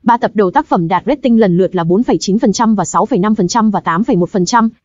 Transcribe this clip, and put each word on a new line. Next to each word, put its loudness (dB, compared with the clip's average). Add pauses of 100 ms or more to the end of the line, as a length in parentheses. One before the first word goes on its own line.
Ba 2
tập -2
đầu 0
tác -2
phẩm 0
đạt -2
rating 0
lần 2
lượt 0
là -2
bốn 0
phẩy 0
chín -2
phần 0
trăm 0
và -2
sáu 0
phẩy -2
năm 0
phần -2
trăm 0
và -2
tám -2
phẩy 0
một 0
phần -2
trăm, 0 (160)